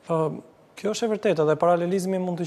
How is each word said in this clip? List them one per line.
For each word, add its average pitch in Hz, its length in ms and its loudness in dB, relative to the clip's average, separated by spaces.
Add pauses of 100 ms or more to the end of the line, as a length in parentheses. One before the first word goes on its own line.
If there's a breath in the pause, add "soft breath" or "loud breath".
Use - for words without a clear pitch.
Ë, 165 100 -2 (640)
kjo 208 140 -4
është 214 120 -4
e 220 60 -2
vërtetë 196 380 2
dhe 156 100 4
paralelizmi 175 640 2
mund 175 160 -4
të 175 80 -4